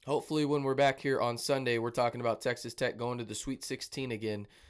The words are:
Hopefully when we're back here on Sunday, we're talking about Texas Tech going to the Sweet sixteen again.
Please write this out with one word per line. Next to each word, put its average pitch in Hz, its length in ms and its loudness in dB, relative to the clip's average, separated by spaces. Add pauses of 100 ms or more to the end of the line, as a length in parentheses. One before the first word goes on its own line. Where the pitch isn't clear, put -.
Hopefully 151 400 0
when 143 160 2
we're 135 140 2
back 135 240 4
here 135 200 2
on 120 200 2
Sunday, 127 400 2
we're 117 100 0
talking 120 320 0
about 113 200 2
Texas 120 340 -2
Tech 120 220 -2
going 120 200 -2
to 120 60 -4
the 104 100 -8
Sweet 135 300 -6
sixteen 131 480 -6
again. 104 340 -2 (240)